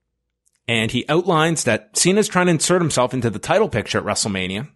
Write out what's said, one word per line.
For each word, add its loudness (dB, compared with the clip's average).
and 0
he -2
outlines 0
that -2
Cena's 2
trying 2
to 2
insert 2
himself 0
into 0
the -6
title 0
picture -2
at -4
WrestleMania. -4